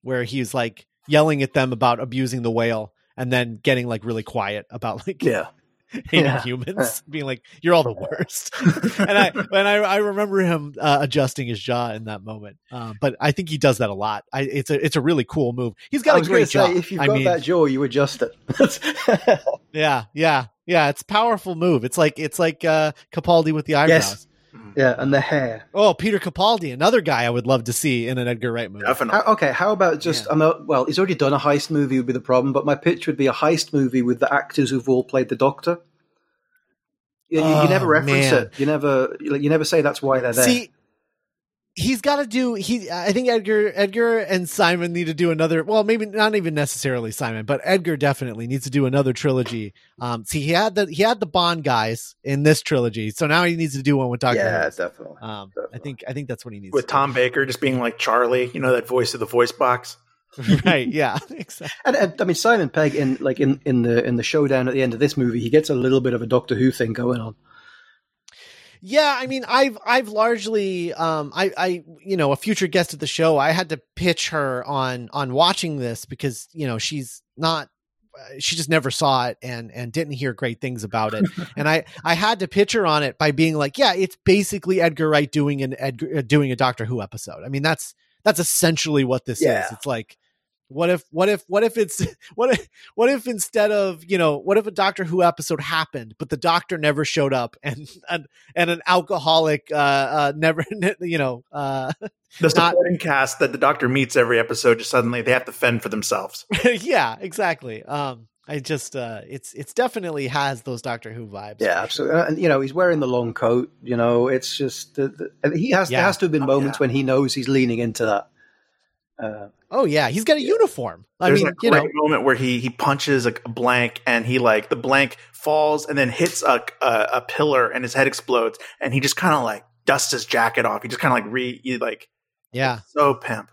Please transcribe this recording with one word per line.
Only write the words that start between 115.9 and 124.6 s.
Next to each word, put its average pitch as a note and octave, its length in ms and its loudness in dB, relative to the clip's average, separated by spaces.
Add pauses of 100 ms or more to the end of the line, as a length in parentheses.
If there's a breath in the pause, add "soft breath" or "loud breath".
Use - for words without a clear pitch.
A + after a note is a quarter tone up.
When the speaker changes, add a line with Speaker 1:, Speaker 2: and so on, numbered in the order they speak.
Speaker 1:
Yeah. F3 60 2
Speaker 2:
has G3 120 0
to F#3+ 80 0
have E3 80 0
been D3 100 0
Speaker 3:
Oh, C3+ 40 -2
Speaker 2:
moments C#3 300 0
Speaker 3:
yeah. C#3+ 60 0
Speaker 2:
when C3 60 2
he C3+ 140 0
knows C3 300 2
he's B2+ 160 -6
leaning B2+ 300 2
into A#2 260 -2
that. G#2 240 -2 (920)
Uh, G#2+ 260 -10 (220)
Speaker 1:
Oh, B3+ 160 0
yeah. D3 240 2
He's G3 140 -4
got D4+ 140 4
a C#4+ 40 -4
Speaker 2:
yeah. B3 120 -6
Speaker 1:
uniform. A#2+ 520 -2 (140)
I F3+ 80 2
Speaker 3:
There's D3 160 6
Speaker 1:
mean, C#3+ 60 2
Speaker 3:
a C#3 120 -6
Speaker 1:
you A#3 100 4
Speaker 3:
great D3 120 6
Speaker 1:
know. D3+ 60 -4 (140)
Speaker 3:
moment D3 200 2
where C3 120 4
he, B2 240 0
he B2 100 -4
punches C3+ 560 0
a, A2+ 80 2 (120)
a B2 40 -8
blank A#2+ 580 0
and A#2 180 0
he, B2+ 140 0
like, A2 300 2